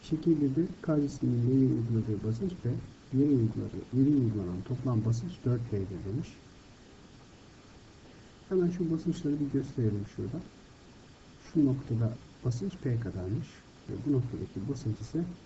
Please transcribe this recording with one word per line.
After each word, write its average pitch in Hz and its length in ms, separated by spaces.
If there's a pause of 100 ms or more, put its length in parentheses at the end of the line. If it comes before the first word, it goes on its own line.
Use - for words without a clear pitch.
Şekil 156 380
birde 143 260 (160)
K 156 180
cisminin 123 500
L'ye 131 180
uyguladığı 113 560
basınç 175 280 (100)
P, 120 60 (500)
yere 147 120
uyguladığı, 104 640
yere 135 160
uygulanan 104 560
toplam 120 400
basınç 113 280 (120)
dört 123 260
P'dir 95 420
demiş. 156 160 (2250)
Hemen 180 220
şu 165 220
basınçları 151 480
bir 143 120
gösterelim 110 520 (120)
şurada. 117 240 (1120)
Şu 151 140
noktada 117 460 (320)
basınç 185 280 (100)
P 117 180
kadarmış 95 460 (420)
ve - 40 (140)
bu 143 60
noktadaki 117 580
basınç 120 300
ise 165 240 (220)